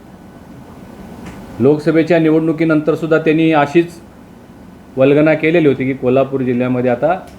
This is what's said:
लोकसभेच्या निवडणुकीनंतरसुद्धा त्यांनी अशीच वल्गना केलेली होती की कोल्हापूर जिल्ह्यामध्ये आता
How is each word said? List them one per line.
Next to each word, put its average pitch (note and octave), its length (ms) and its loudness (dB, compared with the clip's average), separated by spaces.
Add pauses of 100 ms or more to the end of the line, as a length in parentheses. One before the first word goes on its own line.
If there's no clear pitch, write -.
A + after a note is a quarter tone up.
(1600)
लोकसभेच्या D#3 580 2
निवडणुकीनंतरसुद्धा D#3+ 1000 0
त्यांनी D#3+ 340 2
अशीच D#3 420 0 (1000)
वल्गना C#3+ 380 4
केलेली D#3 340 2
होती C3 160 0
की C3 80 -2
कोल्हापूर C3+ 480 0
जिल्ह्यामध्ये B2+ 500 -2
आता D3+ 300 -2 (180)